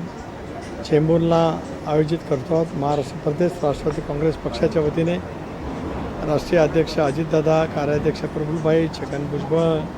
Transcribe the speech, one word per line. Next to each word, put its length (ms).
चेंबूरला 720
आयोजित 300
करतो 260
आहोत. 180
महाराष्ट्र 440
प्रदेश 340
राष्ट्रवादी 380
काँग्रेस 340
पक्षाच्या 460
वतीने 340
राष्ट्रीय 340
अध्यक्ष 380
अजितदादा, 680
कार्याध्यक्ष 540
प्रफुल्लभाई, 680
छगन 400
भुजबळ, 520